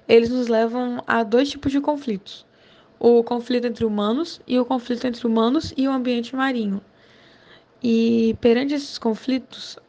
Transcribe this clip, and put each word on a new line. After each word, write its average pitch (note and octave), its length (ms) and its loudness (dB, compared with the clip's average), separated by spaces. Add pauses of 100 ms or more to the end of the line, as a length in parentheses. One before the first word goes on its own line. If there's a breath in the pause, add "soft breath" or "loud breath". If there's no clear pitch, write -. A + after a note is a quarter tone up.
eles A#3 220 6
nos B3 180 -2
levam A#3 580 0
a A#3 180 0
dois A#3+ 260 2
tipos - 220 -6
de C#4 80 0
conflitos: C#4+ 640 -6 (540 soft breath)
o A#3+ 240 6
conflito A#3+ 440 -2
entre A3+ 180 -4
humanos G#3+ 640 -2
e B3+ 120 0
o B3 60 2
conflito B3 400 -4
entre A#3+ 220 -4
humanos A3+ 500 0
e C4+ 100 0
o C4+ 40 0
ambiente B3 440 -2
marinho. A#3 460 -2 (1000 soft breath)
E, A3+ 580 2
perante B3 320 2
esses C#4+ 240 -6
conflitos, - 800 -4 (120)